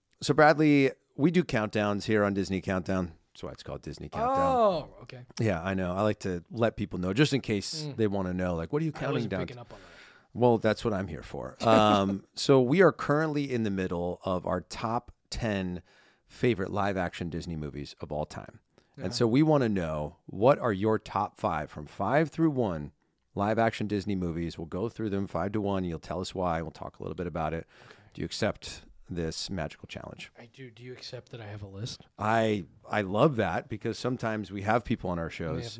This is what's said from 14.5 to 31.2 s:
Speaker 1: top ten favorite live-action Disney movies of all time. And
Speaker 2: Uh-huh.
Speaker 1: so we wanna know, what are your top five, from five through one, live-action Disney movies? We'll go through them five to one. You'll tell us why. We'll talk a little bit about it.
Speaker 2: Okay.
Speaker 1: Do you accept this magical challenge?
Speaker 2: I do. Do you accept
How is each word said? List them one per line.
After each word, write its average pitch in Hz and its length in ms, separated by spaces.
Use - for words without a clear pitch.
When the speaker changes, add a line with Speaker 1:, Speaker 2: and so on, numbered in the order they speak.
Speaker 1:
top - 500
ten 95 520
favorite 95 460
live-action 92 580
Disney 82 260
movies 71 440
of 76 100
all 76 160
time. - 340
And 131 100
Speaker 2:
Uh-huh. 117 80
Speaker 1:
so 123 140
we 131 140
wanna 147 260
know, 78 480
what 123 320
are 120 140
your 104 260
top - 400
five, 78 320
from 76 160
five 135 440
through 165 200
one, 95 420
live-action 110 500
Disney 101 300
movies? 85 420
We'll 85 80
go 92 220
through 110 220
them 98 180
five 92 240
to 110 80
one. 98 240
You'll 82 160
tell 85 200
us - 140
why. 87 280
We'll 78 100
talk - 260
a - 40
little 87 120
bit 85 140
about 80 260
it. 82 120
Speaker 2:
Okay. - 100
Speaker 1:
Do - 80
you - 40
accept - 560
this 82 380
magical 80 400
challenge? - 500
Speaker 2:
I 120 140
do. 131 180
Do 110 120
you 123 100
accept - 380